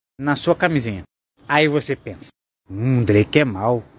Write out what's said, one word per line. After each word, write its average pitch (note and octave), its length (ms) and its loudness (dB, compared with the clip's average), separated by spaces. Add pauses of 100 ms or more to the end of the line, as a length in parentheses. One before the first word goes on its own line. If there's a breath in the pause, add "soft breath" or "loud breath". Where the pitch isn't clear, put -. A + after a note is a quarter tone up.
(200)
na C#3 160 -2
sua E3+ 200 0
camisinha. A#2 480 -2 (440)
Aí D3+ 200 2
você C#3+ 280 -2
pensa, F#2+ 340 -16 (400)
"Hum, A#2 340 0
Drake G#2 360 4
é D3+ 60 2
mau, A2+ 380 -2 (160)